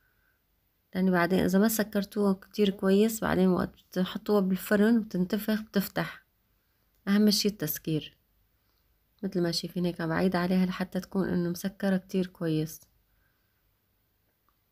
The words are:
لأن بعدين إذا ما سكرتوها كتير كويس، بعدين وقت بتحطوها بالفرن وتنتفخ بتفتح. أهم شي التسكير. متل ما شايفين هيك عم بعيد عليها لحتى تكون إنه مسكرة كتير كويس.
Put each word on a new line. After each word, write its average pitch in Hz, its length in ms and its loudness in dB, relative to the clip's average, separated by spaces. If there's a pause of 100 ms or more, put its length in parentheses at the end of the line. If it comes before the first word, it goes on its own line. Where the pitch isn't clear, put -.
(960)
لأن 185 160 2
بعدين 180 280 2
إذا 180 200 2
ما 214 80 4
سكرتوها 208 680 -2
كتير 202 360 -2
كويس، 202 520 2
بعدين 175 260 2
وقت 180 220 2 (200)
بتحطوها 202 500 0
بالفرن 202 580 2
وتنتفخ 208 640 -2
بتفتح. - 640 -6 (800)
أهم 208 220 4
شي 208 180 0
التسكير. 156 720 -6 (1040)
متل 190 180 -2
ما 170 100 0
شايفين 175 340 -4
هيك 170 160 -4
عم 165 80 -2
بعيد 175 260 2
عليها 185 300 2
لحتى 185 340 -4
تكون 185 300 -4
إنه 175 200 0
مسكرة 190 480 -4
كتير 185 300 -4
كويس. 160 540 -4 (1900)